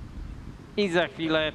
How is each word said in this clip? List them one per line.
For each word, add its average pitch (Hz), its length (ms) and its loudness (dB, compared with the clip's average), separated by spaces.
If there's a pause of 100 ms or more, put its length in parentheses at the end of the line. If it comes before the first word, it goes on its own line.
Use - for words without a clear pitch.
(760)
I 202 120 4
za 170 180 4
chwilę 156 480 2